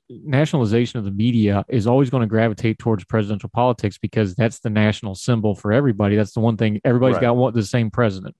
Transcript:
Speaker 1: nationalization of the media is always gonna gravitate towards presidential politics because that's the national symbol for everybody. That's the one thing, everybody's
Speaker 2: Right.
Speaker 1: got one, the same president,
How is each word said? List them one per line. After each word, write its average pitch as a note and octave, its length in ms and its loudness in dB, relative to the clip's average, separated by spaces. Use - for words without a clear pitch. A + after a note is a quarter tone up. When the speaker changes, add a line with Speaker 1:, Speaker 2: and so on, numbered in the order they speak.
Speaker 1:
nationalization B2+ 880 0
of G#2 60 -6
the G2 80 -6
media G#2 560 2
is A2 180 0
always B2+ 240 4
gonna B2 160 0
gravitate A2 540 0
towards A2 240 -2
presidential G#2+ 460 -4
politics A#2 480 -2
because G2+ 360 -2
that's A2+ 240 -2
the A2+ 120 -6
national G#2+ 440 0
symbol G#2+ 400 -2
for G#2 160 -4
everybody. G#2+ 460 2
That's G#2+ 160 0
the A2+ 80 -4
one A2+ 160 2
thing, G#2+ 280 -2
everybody's B2 320 2
Speaker 2:
Right. F2 60 -2
Speaker 1:
got A#2+ 140 2
one, B2 180 0
the A2+ 80 2
same A2+ 280 -2
president, G2 500 -2